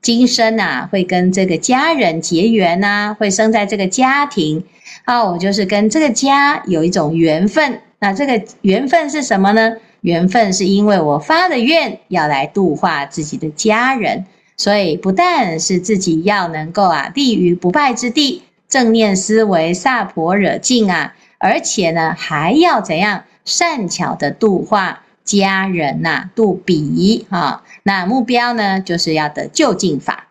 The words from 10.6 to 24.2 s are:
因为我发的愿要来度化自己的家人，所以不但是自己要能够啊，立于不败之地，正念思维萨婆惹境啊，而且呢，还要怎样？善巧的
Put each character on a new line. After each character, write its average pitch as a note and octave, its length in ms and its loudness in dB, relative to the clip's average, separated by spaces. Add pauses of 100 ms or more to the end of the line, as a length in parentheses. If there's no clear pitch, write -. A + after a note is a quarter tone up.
因 G3+ 200 2
为 G3+ 140 4
我 D3+ 180 2
发 E4 300 0
的 C#4+ 100 -2
愿 C4 480 0
要 D#3+ 220 0
来 C#3+ 180 0
度 E3 300 0
化 D3+ 300 -2
自 D#3 180 -8
己 D3 120 -10
的 D#3 140 -6
家 A3+ 460 0
人， E3+ 280 -4 (320)
所 G3+ 200 0
以 F#3 200 0
不 F#3+ 140 -2
但 A3+ 480 0
是 F3+ 220 -2
自 G3 180 0
己 E3 240 0
要 G3 240 0
能 D#3+ 240 -8
够 G3 140 0
啊， D#3 300 0
立 C4+ 200 0
于 F3+ 200 2
不 F3 180 -2
败 C#4+ 200 2
之 A#3+ 160 -4
地， C#4 340 -2 (260)
正 A#3+ 240 2
念 G#3+ 240 2
思 G#3+ 260 2
维 F3 320 2
萨 A#3 300 -2
婆 F3 320 -2
惹 F#3+ 220 0
境 A#3 300 2
啊， D#3+ 260 -2 (240)
而 B3 220 0
且 F3 300 -2
呢， E3 260 -2
还 D#3+ 360 -2
要 D#4 280 4
怎 D#3+ 180 -4
样？ G3+ 260 -2 (200)
善 D4 440 -2
巧 E3 260 -4
的 D3 160 -4